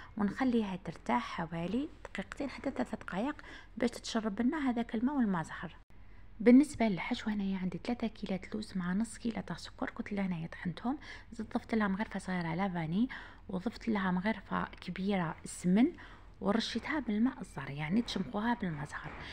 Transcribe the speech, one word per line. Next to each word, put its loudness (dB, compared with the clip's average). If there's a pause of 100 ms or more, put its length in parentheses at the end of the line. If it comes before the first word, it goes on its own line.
(180)
ونخليها 2
ترتاح -2
حوالي -2 (140)
دقيقتين -6
حتى -4
ثلاث -4
دقائق -4 (360)
باش 4
تتشرب -2
لنا 2
هذاك 0
الماء 2
والماء 4
زهر. -8 (640)
بالنسبه 10
للحشو، 0
هنايا 0
عندي -2
ثلاثة -2
كيلات -4
لوز -4
مع 0
نص 0
كيلة -4
تاع -6
سكر، -6
كنت -6
لهنايا -2
طحنتهم، -4 (340)
زدت -6
ضفت -2
لها 4
مغرفه -2
صغيره -2
لافاني، 2 (400)
وضفت -4
لها 2
مغرفه 0
كبيره -2 (100)
سمن، 6 (560)
ورشيتها 0
بالماء 0
الزهر، -10
يعني 2
تشمخوها 0
بالماء -2
الزهر. -8 (220)